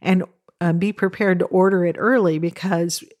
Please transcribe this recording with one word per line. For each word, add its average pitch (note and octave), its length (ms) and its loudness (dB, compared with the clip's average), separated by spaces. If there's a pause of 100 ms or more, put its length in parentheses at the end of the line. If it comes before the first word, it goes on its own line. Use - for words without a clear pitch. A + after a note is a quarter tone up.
and, F#3 240 0 (380)
uh, E3+ 120 0
be G3 180 -2
prepared F#3+ 460 0
to F3 80 0
order F#3 400 2
it E3 120 -2
early, G3+ 400 2
because E3+ 640 -4 (180)